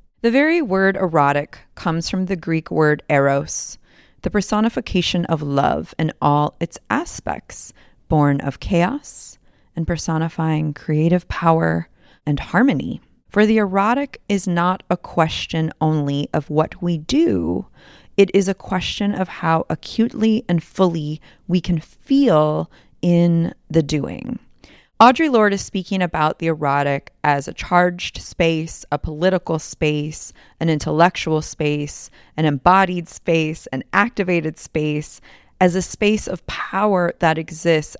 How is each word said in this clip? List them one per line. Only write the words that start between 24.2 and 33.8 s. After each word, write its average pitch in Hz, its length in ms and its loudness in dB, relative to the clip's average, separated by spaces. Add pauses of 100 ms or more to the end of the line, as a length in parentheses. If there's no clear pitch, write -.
Audre 262 320 6
Lorde 214 240 4
is 196 80 -4
speaking 190 400 -4
about 160 380 0
the 160 80 -2
erotic 143 640 -2 (100)
as 143 280 0
a - 40 -10
charged 180 680 -2
space, 165 720 -2
a 139 40 -2
political 160 600 -2
space, 151 720 -4 (300)
an 165 80 2
intellectual 156 720 2
space, 147 680 -6 (280)
an 160 80 2
embodied 180 640 2
space, 160 640 -2
an 131 180 -6